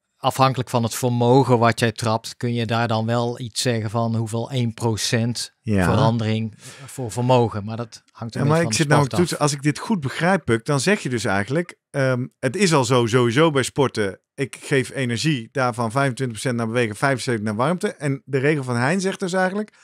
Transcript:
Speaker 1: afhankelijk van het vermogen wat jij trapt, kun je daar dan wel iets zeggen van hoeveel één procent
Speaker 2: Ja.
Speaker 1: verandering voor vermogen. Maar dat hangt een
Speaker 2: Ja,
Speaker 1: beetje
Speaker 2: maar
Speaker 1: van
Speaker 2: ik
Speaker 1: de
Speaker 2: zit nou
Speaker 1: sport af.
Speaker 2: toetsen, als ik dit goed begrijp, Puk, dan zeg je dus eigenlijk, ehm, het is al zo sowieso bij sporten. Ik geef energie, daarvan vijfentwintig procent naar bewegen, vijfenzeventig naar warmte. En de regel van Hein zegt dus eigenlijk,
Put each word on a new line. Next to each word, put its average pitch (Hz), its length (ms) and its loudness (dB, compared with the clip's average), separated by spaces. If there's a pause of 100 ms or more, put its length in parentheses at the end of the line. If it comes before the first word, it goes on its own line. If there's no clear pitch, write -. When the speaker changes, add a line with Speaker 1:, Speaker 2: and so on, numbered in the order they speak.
(160)
Speaker 1:
afhankelijk 131 540 2
van 120 120 2
het 117 120 -2
vermogen 123 640 4
wat 113 220 4
jij 113 120 2
trapt, - 440 -4
kun 120 180 -4
je 117 120 -2
daar 117 220 0
dan 110 180 0
wel 120 340 -2
iets 120 220 -6
zeggen 113 280 -2
van 117 260 0
hoeveel 117 340 -2
één 123 240 0
procent 113 840 -2
Speaker 2:
Ja. 101 240 2
Speaker 1:
verandering 110 680 0 (320)
voor 120 240 -10
vermogen. 120 540 2
Maar 110 120 -8
dat 117 340 -12
hangt 113 240 -12
een - 100 -4
Speaker 2:
Ja, - 20 2
Speaker 1:
beetje - 20 4
Speaker 2:
maar 156 80 4
Speaker 1:
van 170 100 2
Speaker 2:
ik 143 40 -4
Speaker 1:
de 107 60 0
Speaker 2:
zit 151 120 0
nou 147 120 4
Speaker 1:
sport 135 120 0
af. 113 60 0
Speaker 2:
toetsen, 175 200 0
als 143 140 2
ik 143 100 -6
dit 143 160 0
goed 214 220 -2
begrijp, 165 440 0
Puk, 113 200 0
dan 143 160 0
zeg 202 200 2
je - 80 -8
dus 123 160 -2
eigenlijk, 113 540 -2 (120)
ehm, 131 360 0 (120)
het 127 180 -2
is 185 180 4
al 139 100 4
zo 120 220 4
sowieso 123 440 2
bij 135 120 0
sporten. 110 580 -2 (140)
Ik - 260 -6
geef 131 300 -2
energie, 120 640 -2
daarvan 120 380 -2
vijfentwintig 127 500 -2
procent 123 200 -4
naar 113 120 -2
bewegen, 113 240 0
vijfenzeventig 120 580 -2
naar 117 120 0
warmte. 180 280 -2
En 139 300 -4
de 135 140 -2
regel 143 260 2
van 123 120 -2
Hein 143 240 0
zegt 190 200 -4
dus 185 120 -4
eigenlijk, 190 400 -2 (120)